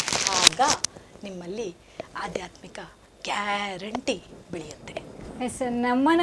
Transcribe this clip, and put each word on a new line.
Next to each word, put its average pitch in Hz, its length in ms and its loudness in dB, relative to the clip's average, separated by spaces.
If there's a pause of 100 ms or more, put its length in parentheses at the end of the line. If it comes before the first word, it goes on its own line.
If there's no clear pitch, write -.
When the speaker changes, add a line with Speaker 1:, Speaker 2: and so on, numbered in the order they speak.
(300)
Speaker 1:
ಆಗ 226 400 6 (540)
ನಿಮ್ಮಲ್ಲಿ 185 500 -8 (420)
ಆಧ್ಯಾತ್ಮಿಕ 180 600 -10 (460)
guarantee 202 1000 -2 (300)
ಬೆಳೆಯುತ್ತೆ. - 420 -10 (500)
Speaker 2:
ಎಸ್, - 180 -6 (100)
ನಮ್ಮನ್ನ 247 500 6